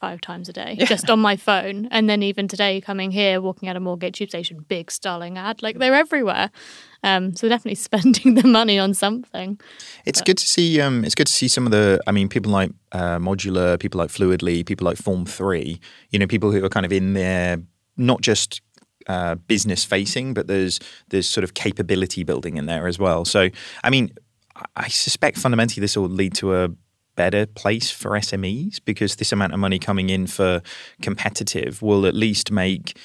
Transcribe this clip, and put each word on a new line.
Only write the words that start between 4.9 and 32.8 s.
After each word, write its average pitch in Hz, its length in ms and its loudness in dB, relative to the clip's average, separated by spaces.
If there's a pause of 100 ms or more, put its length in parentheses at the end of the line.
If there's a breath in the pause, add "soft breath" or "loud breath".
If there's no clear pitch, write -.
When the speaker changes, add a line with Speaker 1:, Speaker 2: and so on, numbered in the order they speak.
Speaker 1:
Starling 175 460 -8
ad. 208 260 -8
Like, 220 160 -6
they're 262 160 4
everywhere. 277 560 2 (540 loud breath)
Um, 190 320 2
so 226 100 0
definitely 226 280 0
<laughs> - 140 -10
spending 233 440 6
the 262 120 6
money 220 320 6
on 190 160 2
something. 202 680 -4 (440 loud breath)
Speaker 3:
It's 151 140 0
Speaker 1:
But - 60 -4
Speaker 3:
good 185 140 4
to - 60 0
see, 165 360 4
um, 127 240 2
it's - 100 -2
good - 120 4
to - 60 0
see - 140 2
some 127 180 2
of 113 60 4
the, 104 340 6
I 107 60 0
mean, 98 160 2
people 104 240 -2
like, 95 200 2 (200)
uh, 87 260 -2
Modular, 92 640 0
people 92 200 -4
like 80 100 0
Fluidly, 87 560 0
people 92 200 -4
like 87 120 0
Form 92 280 -2
Three, 87 540 -4 (300 loud breath)
you 104 100 0
know, 98 80 2
people 104 240 2
who 95 140 2
are 95 40 0
kind 95 160 -2
of 87 60 -2
in 95 220 0
there, 90 460 0 (360)
not 123 240 2
just, - 420 0 (460)
uh, 90 280 -2
business 101 480 -2
facing, 113 520 -2
but 98 100 -4
there's, 95 340 -2 (300 loud breath)
there's 95 180 0
sort 104 160 -2
of - 120 -6
capability 92 680 -2
building 78 340 -4
in 73 100 -6
there 82 180 -4
as 90 140 -4
well. 85 260 0
So, 92 240 2 (340 loud breath)
I 120 60 2
mean, 131 220 2 (440)
I, - 100 -18 (100)
I - 120 -6
suspect - 500 0
fundamentally 113 440 0
this 101 160 0
will 95 100 0
lead 92 280 -2
to 95 200 0
a 90 140 2 (460)
better 101 320 2
place 110 420 -2
for - 260 -6
S 107 180 -2
M 95 120 -4
Es 131 320 -4
because 104 380 -2
this - 160 -4
amount 101 220 0
of 98 60 -2
money 95 200 0
coming 95 320 -2
in 95 160 -2
for 90 340 0 (400 loud breath)
competitive 98 800 -4
will 101 240 4
at 90 80 2
least 107 380 0
make, 95 540 -2